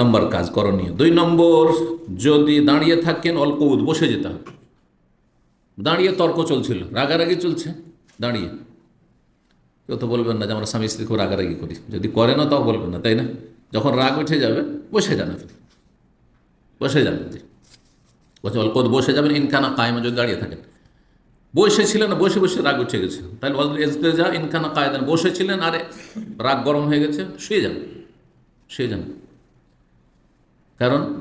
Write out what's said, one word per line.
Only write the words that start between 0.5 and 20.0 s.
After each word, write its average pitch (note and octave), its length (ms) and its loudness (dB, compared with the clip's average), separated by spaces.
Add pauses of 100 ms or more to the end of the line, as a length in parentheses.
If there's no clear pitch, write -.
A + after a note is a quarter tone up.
করণীয়। F#2+ 340 0 (100)
দুই E3 100 6 (100)
নম্বর, E3 420 6 (640)
যদি D3 320 6 (140)
দাঁড়িয়ে D#3 260 4 (100)
থাকেন, E3+ 360 0
অল C#3+ 160 2
কুউদ, C#3+ 300 2
বসে C#3+ 240 2
যেতে F#2+ 200 -2
হবে। - 100 -12 (1400)
দাঁড়িয়ে F3 320 2 (100)
তর্ক E3+ 180 2 (120)
চলছিল, - 280 0 (200)
রাগারাগি E3 460 2
চলছে, D#3 240 -2 (560)
দাঁড়িয়ে। G#2 260 -2 (1400)
কেউ B2 140 -6
তো A#2+ 100 -4
বলবেন A#2 280 0
না G#2 80 -4
যে A2 80 -2
আমরা G#2 160 -4
স্বামী A2 200 -2
স্ত্রী A2+ 160 -8
খুব A2 140 0
রাগারাগি F#2 400 -2
করি, D#2+ 120 -10 (200)
যদি G#2 220 -4
করে A#2 220 4
না D3+ 120 2
তাও C#3 180 2
বলবেন A2+ 260 -2
না, - 100 -6
তাই A2+ 160 2
না? C3 40 -2 (500)
যখন B2 260 0
রাগ C3+ 220 2
উঠে D#3+ 220 0
যাবে, A2+ 160 0 (340)
বসে G3 240 2
যান E2 160 -4
আপনি, - 200 -18 (1300)
বসে C3+ 260 0
যান। - 100 -2 (160)
জি, - 80 -16 (1000)
বলছে, G#2+ 200 -2
অল A2 120 2
কুউদ, A#2+ 120 4 (100)
বসে C3 200 2
যাবেন, D3 220 4
ইন C#3 140 0
কানা C#3 160 2 (100)
কায়েমান, A#2+ 280 0